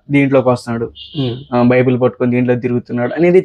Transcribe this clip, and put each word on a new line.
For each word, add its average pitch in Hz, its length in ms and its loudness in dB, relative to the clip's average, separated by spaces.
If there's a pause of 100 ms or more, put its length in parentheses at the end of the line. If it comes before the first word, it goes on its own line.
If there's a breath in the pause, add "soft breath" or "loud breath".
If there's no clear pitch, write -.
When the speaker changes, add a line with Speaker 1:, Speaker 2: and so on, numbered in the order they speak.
(100)
Speaker 1:
దీంట్లోకి 135 380 2
వస్తున్నాడు, 117 440 -4 (260)
Speaker 2:
ఉమ్. 127 360 -6
Speaker 1:
ఆ, 123 80 2
బైబిల్ 127 380 2
పట్టుకొని 123 300 0
దీంట్లో 123 240 0
తిరుగుతున్నాడు" 123 600 -4
అనేది 175 300 4